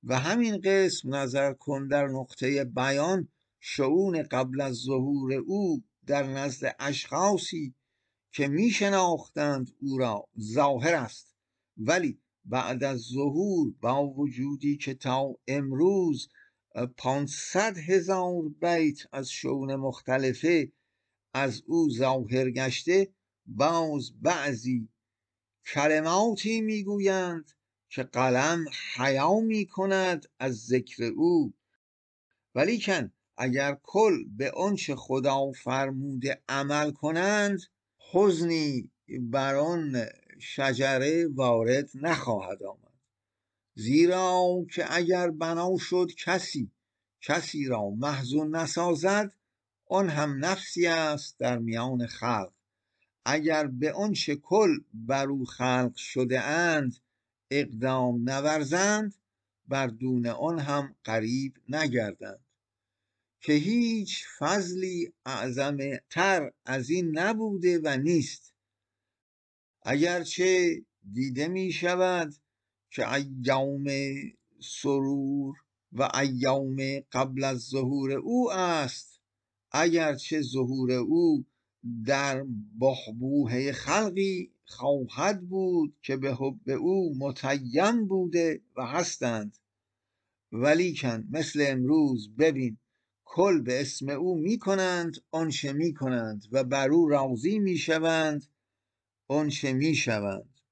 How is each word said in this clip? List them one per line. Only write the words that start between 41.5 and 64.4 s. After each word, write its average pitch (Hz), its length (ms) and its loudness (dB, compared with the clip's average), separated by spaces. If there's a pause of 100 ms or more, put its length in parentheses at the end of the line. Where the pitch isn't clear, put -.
نخواهد 120 680 -2
آمد. - 320 -16 (800)
زیرا 180 920 4 (100)
که 160 200 -4
اگر 175 360 2
بنا 165 480 -2
شد 180 300 0 (160)
کسی، 175 460 -2 (500)
کسی 151 440 -4
را 110 260 -2
محزون 139 640 -2
نسازد، 175 760 0 (560)
آن 190 200 2
هم 147 360 -2
نفسی 180 420 0
است 160 520 0
در 123 200 0
میان 117 480 -2
خلق. 113 460 -2 (720)
اگر 151 420 2
به 131 260 -2
آنچه 196 440 -2
کل 180 420 4 (160)
بر 131 340 -2
او 139 160 -2
خلق 127 520 0
شده 127 440 -2
اند 151 560 0 (540)
اقدام 127 800 0
نورزند، 156 840 2 (540)
بر 135 180 0
دون 120 400 0
آن 160 320 -2
هم 143 360 -2 (100)
غریب 117 520 -2 (120)
نگردند. 120 720 -2 (1000)
که 156 120 0
هیچ 220 720 2 (140)
فضلی 180 720 -2 (140)